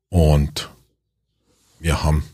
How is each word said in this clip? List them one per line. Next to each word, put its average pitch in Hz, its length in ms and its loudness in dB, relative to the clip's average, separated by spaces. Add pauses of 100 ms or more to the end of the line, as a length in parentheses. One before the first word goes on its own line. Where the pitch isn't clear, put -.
Und 76 600 0 (1120)
wir 80 240 -4
haben 78 200 0 (100)